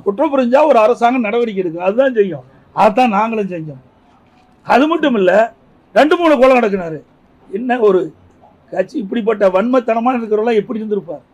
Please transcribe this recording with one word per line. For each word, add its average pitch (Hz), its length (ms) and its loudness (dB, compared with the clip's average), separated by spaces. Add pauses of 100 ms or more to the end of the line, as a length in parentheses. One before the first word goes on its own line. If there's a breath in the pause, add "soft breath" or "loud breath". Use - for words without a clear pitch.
குற்றம் 254 280 -2
புரிஞ்சா 262 260 2 (100)
ஒரு 247 140 4
அரசாங்கம் 240 440 0
நடவடிக்கை 220 360 -2
எடுக்கும், 175 240 -6
அதுதான் 247 320 0
செய்யும், 165 260 -2 (300 soft breath)
அதான் 214 420 2
நாங்களும் 214 360 -4
செஞ்சோம். 156 280 -12 (840)
அது 240 260 2
மட்டும் 320 280 0
இல்ல, 180 120 2 (640)
ரெண்டு 294 240 4
மூணு 320 220 2
கொலை 262 180 6
நடத்தினாரு. 185 400 -4 (580)
என்ன 247 300 -2
ஒரு 185 120 4 (720)
கட்சி 185 320 -4
இப்படிப்பட்ட 208 400 -2 (120)
வன்மத்தனமா 240 600 0
இருக்கிறவங்களாம் 220 460 0
எப்படி 220 200 -8
இருந்திருப்பார்? 185 420 -8 (100)